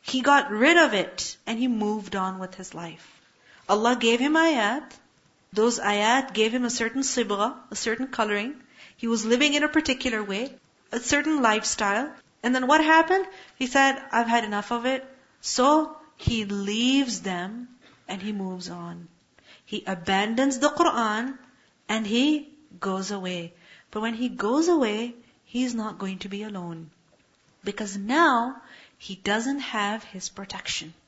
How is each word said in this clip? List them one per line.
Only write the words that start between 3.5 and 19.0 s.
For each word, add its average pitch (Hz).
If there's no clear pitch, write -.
Allah 220
gave 233
him 294
ayat. 294
Those 226
ayat 214
gave 220
him 247
a 233
certain 240
sibgha, 214
a 220
certain 233
coloring. 214
He 233
was 226
living 254
in 294
a 302
particular 254
way, 208
a 240
certain 294
lifestyle. 220
And 247
then 254
what 311
happened? 330
He 262
said, 269
"I've 226
had 233
enough 208
of 233
it." 262
So 302
he 226
leaves 214
them 190
and 190
he 214
moves 185
on. 170